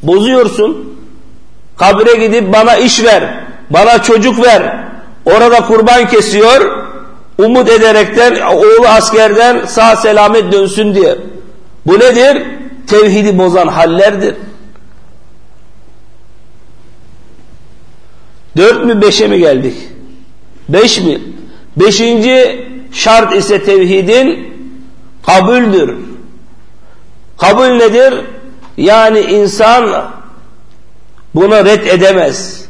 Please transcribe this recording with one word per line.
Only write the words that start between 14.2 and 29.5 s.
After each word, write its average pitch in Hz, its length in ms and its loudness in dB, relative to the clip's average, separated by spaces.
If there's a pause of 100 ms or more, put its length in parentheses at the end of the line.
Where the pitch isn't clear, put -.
Dört 220 280 4
mü, 226 180 2
beşe 208 260 2
mi 202 100 0
geldik? 135 380 2 (920)
Beş 208 320 2
mi? 165 200 -2 (560)
Beşinci 233 920 2 (240)
şart 220 420 2
ise 196 300 0
tevhidin 196 920 0 (720)
kabuldür. 190 680 2 (1400)
Kabul 208 300 2
nedir? 240 460 4 (640)
Yani 220 440 4
insan 208 840 0 (1300)